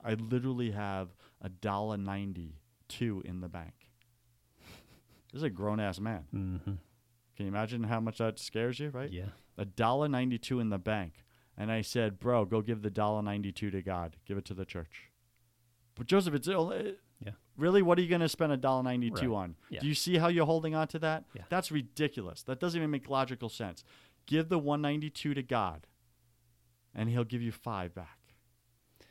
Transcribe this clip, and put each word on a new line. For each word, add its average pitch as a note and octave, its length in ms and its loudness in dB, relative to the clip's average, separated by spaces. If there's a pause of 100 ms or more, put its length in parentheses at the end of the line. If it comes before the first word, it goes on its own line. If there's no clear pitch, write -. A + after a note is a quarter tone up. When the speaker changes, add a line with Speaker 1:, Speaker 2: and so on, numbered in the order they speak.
Speaker 1:
I, A2+ 100 -2
I - 20 2
literally A#2+ 560 -2
have G2 440 -4 (280)
a F#2+ 80 -8
dollar G#2 480 -2
ninety-two G2 1300 -6
in F2+ 160 -8
the F2+ 80 -8
bank." E2+ 240 -12 (1600)
This C#3 80 -10
is - 20 0
a D3 80 0
grown-ass G2+ 500 -2
man. G#2 320 -4
Speaker 2:
Mm-hmm. F#2+ 420 -4 (600)
Speaker 1:
Can G2 100 -4
you G2 60 -2
imagine A2+ 320 -2
how A2+ 160 0
much A2+ 180 -4
that A2+ 200 0
scares A#2+ 400 -2
you, D3 120 -6
right? C3+ 200 -8
Speaker 2:
Yeah. F#2 200 -6 (280)
Speaker 1:
A G#2 60 -2
dollar A#2+ 440 2
ninety-two B2+ 520 0
in A2+ 100 2
the G2 80 0
bank. F#2+ 460 -2 (320)
And G#2+ 140 -4
I A2 120 0
said, G#2+ 360 0
"Bro, A#2+ 280 4
go A2 160 2
give A2 200 -2
the G#2 80 0
dollar G#2 320 2
ninety-two G2+ 480 -2
to F#2+ 120 -2
God. F2 420 -4
Give G2+ 140 -4
it F#2+ 80 -4
to G2 80 -8
the F#2 100 -6
church." - 460 -10 (840)
But A#2+ 120 -8
Joseph, F3+ 280 4
it's C#3+ 140 0
only, F#3+ 480 0 (280)
Speaker 2:
Yeah. G2+ 80 -8 (240)
Speaker 1:
really, F3+ 260 8
what F3 160 8
are F3+ 40 6
you E3+ 60 2
gonna E3+ 200 4
spend D#3 240 2
a C#3 40 4
dollar C3 260 2
ninety-two B2 500 0
Speaker 2:
Right. G2+ 120 0
Speaker 1:
on? E2+ 120 -8 (120)
Speaker 2:
Yeah. - 120 -8
Speaker 1:
Do C#3 60 -2
you D3+ 80 2
see F3 240 2
how E3 100 6
you're E3+ 180 4
holding D#3+ 280 2
on D#3 140 2
to E3 120 -6
that? D#3 240 -2 (100)
Speaker 2:
Yeah. F2+ 140 -12
Speaker 1:
That's F3+ 220 -2
ridiculous. C3 720 -2
That B2+ 160 -4
doesn't E3+ 200 0
even D#3 120 0
make C#3 180 -4
logical C3 400 0
sense. G2 360 -8 (420)
Give D#3+ 220 2
the E3+ 100 2
one D3 240 2
ninety-two D3 520 0
to C#3 80 0
God, G2+ 440 0 (1080)
and A2 140 0
he'll A#2+ 160 2
give A#2 180 -2
you A#2 100 -2
five F#2+ 420 -6
back. F2+ 240 -14 (920)